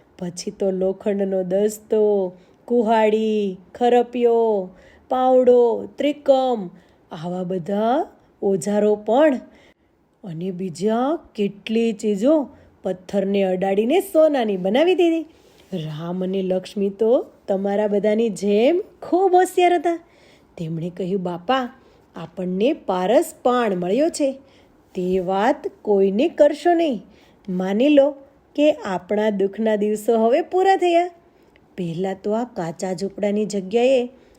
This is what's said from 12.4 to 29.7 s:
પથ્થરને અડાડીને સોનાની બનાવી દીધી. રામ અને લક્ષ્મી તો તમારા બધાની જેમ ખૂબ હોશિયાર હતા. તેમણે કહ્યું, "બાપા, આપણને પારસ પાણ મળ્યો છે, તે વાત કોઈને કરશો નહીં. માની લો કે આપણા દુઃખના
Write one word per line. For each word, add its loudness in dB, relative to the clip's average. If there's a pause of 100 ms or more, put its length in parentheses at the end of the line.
પથ્થરને -2
અડાડીને 0
સોનાની 2
બનાવી 2
દીધી. 0 (460)
રામ -6
અને -2
લક્ષ્મી -2
તો 2 (220)
તમારા -2
બધાની 0
જેમ 2 (200)
ખૂબ 2
હોશિયાર 4
હતા. 0 (640)
તેમણે -6
કહ્યું, -4
"બાપા, -4 (480)
આપણને -2
પારસ 0
પાણ 0
મળ્યો 0
છે, -2 (640)
તે -2
વાત -2 (140)
કોઈને 2
કરશો 2
નહીં. -2 (460)
માની 0
લો 4 (440)
કે 4
આપણા -2
દુઃખના -2